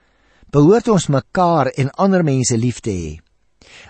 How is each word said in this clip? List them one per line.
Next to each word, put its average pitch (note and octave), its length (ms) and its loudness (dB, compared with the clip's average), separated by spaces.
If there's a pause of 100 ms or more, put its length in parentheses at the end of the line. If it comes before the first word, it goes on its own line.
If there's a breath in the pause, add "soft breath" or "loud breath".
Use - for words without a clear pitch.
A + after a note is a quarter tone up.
(540)
behoort F3+ 400 4
ons E3+ 160 0
mekaar D3 640 0
en C#3 240 -4
ander F#3+ 260 2
mense C3 340 0
lief A#2+ 280 -2
te A2 80 -4
hê. D#2+ 200 -8 (760 loud breath)